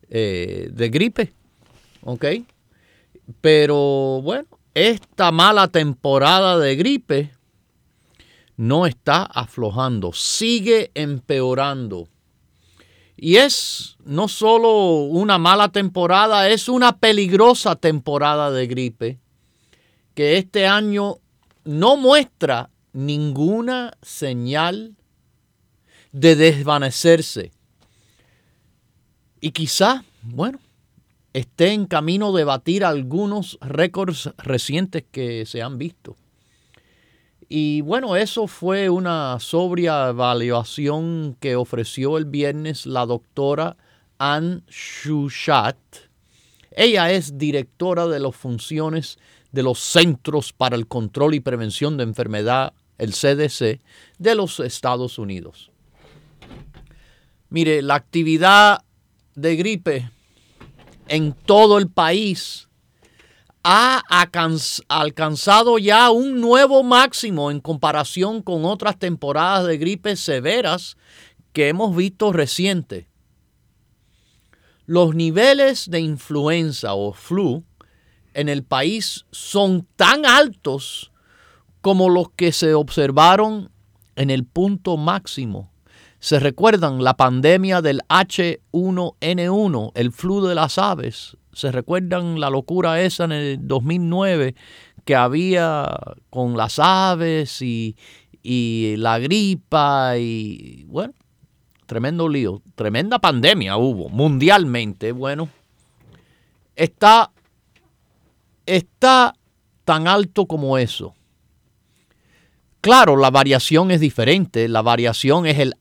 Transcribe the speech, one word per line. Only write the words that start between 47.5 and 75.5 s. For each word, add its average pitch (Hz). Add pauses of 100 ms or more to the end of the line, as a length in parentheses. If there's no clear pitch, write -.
de 151
las 135
funciones 151 (320)
de 135
los 127
Centros 151
para 123
el 117
Control 135
y 139
Prevención 123
de 127
Enfermedad, 113 (240)
el 107
C 143
D 147
C, 117 (360)
de 214
los 202
Estados 123
Unidos. 92 (1800)
Mire, 156
la 139
actividad 170 (520)
de 160
gripe 160 (1000)
en 151
todo 208
el 196
país 185 (1000)
ha 233
alcanz-, 170
alcanzado 156
ya 214
un 254
nuevo 262
máximo 240
en 147
comparación 160
con 165
otras 202
temporadas 175
de 160
gripe 190
severas 175 (560)
que 147
hemos 185
visto 190
reciente. 160 (1800)
Los 165
niveles 233